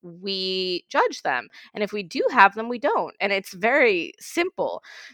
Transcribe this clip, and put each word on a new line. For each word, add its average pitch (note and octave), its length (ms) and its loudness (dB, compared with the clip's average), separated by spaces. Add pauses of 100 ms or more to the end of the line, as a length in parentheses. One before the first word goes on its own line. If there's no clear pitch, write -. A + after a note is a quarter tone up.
we F#3 840 -4
judge F4 340 0
them. B2 260 -2 (260)
And G#3 100 -2
if G3 80 -4
we G#3 100 -4
do F#3 280 -6
have G3+ 240 6
them, A3+ 140 -6
we B3 100 -6
don't. A3+ 420 0
And G3+ 120 0
it's G3 200 -4
very G3+ 680 2
simple. F#3+ 640 -4 (320)